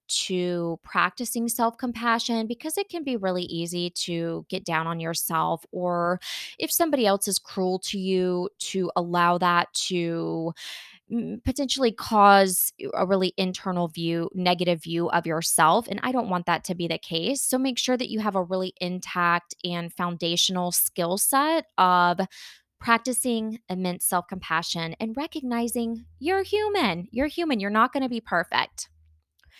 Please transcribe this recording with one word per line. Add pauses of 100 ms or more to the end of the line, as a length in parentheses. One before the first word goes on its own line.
to
practicing
self-compassion
because
it
can
be
really
easy (160)
to
get
down
on
yourself,
or (400)
if
somebody
else
is
cruel
to
you, (100)
to
allow
that
to, (580)
mm,
potentially
cause (220)
a
really
internal
view,
negative
view
of
yourself,
and
I
don't
want
that
to
be
the
case.
So
make
sure
that
you
have
a
really
intact
and
foundational
skill
set (140)
of (600)
practicing (100)
immense
self-compassion
and
recognizing (140)
you're
human.
You're
human.
You're
not
gonna
be
perfect. (720)